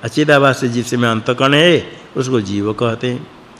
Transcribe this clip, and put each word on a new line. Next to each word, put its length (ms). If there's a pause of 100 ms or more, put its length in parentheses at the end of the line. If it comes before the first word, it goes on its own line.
अचिदाभास 600
जिसमें 440
अंतकण 460
है 380 (240)
उसको 240
जीव 320
कहते 380
हैं। 220 (280)